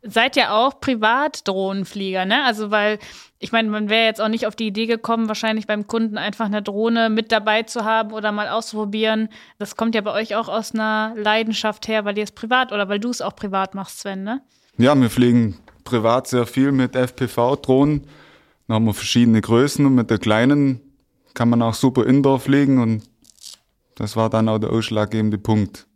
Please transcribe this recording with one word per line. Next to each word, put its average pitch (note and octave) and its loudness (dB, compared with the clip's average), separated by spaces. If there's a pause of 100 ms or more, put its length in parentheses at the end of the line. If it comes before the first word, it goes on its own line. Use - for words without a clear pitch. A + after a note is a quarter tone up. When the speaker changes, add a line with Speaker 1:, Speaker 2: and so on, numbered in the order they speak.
Speaker 1:
Seid A#3 0
ihr A#3+ 2
auch B3 0
Privatdrohnenflieger, G3 -2
ne? A#3 0
Also, G#3+ -2
weil, G#3 0 (400)
ich - -12
meine, A3+ 0
man G#3+ -4
wäre A3+ 2
jetzt A3 -2
auch G#3+ 0
nicht A3 -2
auf G#3+ -4
die A3+ -6
Idee G#3+ -4
gekommen, A3+ -2
wahrscheinlich G#3+ -4
beim G#3 -4
Kunden A3+ -2
einfach G#3 -6
eine G#3 -4
Drohne A3+ 0
mit A3 -2
dabei G#3+ 0
zu A3+ -8
haben A3 -2
oder G#3+ -4
mal G#3 -4
auszuprobieren. G#3+ -2 (300)
Das G#3 -10
kommt A3+ -2
ja G#3+ 2
bei G#3 -4
euch A3+ -4
auch A3 -4
aus G#3+ -6
einer A3 -2
Leidenschaft G#3+ -2
her, A3 -2
weil G3+ -4
ihr G#3+ -4
es G3+ -8
privat B3 -2
oder G3+ -4
weil G3+ -2
du A#3+ -6
es A#3+ -8
auch G3+ -6
privat F#3+ -6
machst, G3 -12
Sven, F#3+ -8
ne? A3+ -6 (360)
Speaker 2:
Ja, C3 4
wir B2+ 4
fliegen A#2+ 2 (240)
privat A#2+ 0
sehr A#2+ 0
viel C3+ 0
mit C3 0
F B2+ -2
P C3 -2
V-Drohnen. C#3 2 (600)
Dann A2+ 0
haben A2 2
wir G#2+ 2
verschiedene A2+ 4
Größen C3 2
und C3+ 4
mit A#2 2
der A2 2
kleinen B2+ 2 (540)
kann A#2 2
man A#2+ 4
auch A2+ 0
super B2+ 2
Indoor C3+ 4
fliegen C3+ 2
und A2 0 (960)
das G#2+ -8
war A2+ 2
dann A2 2
auch A2 0
der G#2+ -4
ausschlaggebende G#2+ -2
Punkt G#2+ -2